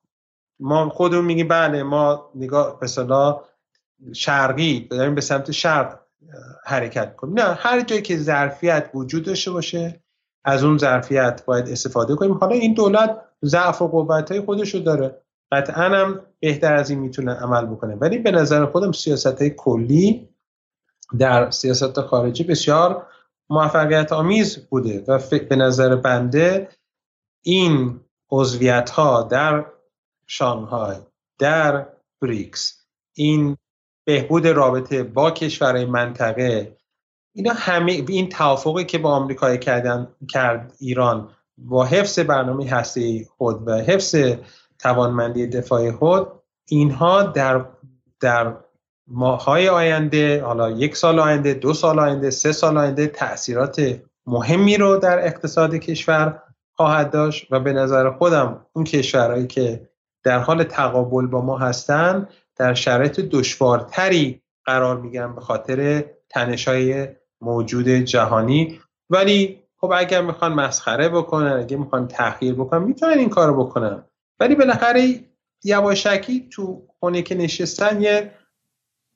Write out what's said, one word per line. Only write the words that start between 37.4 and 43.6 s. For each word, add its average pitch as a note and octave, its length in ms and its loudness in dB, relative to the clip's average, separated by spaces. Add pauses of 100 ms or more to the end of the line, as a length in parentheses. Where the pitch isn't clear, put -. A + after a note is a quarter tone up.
همه، F3+ 360 0 (180)
این F#3 200 -2
توافقی D#3 540 0
که E3+ 140 -4
با D#3 140 0
آمریکا C3+ 460 0
کردن، B2 500 -2 (220)
کرد B2 500 -2
ایران B2 500 -2 (280)
با B2+ 280 0
حفظ F#3 340 0
برنامهٔ C3+ 460 -2
هسته‌ای A#2 600 -4 (120)
خود A2+ 300 -2